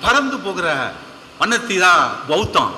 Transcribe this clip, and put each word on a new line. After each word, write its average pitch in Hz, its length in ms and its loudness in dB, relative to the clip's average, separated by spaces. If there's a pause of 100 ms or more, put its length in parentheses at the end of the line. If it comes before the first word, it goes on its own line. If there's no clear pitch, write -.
பறந்து 262 380 0
போகிற 185 280 -6 (760)
வண்ணத்தி 226 380 0
தான் 175 240 6 (260)
பௌத்தம். 151 500 0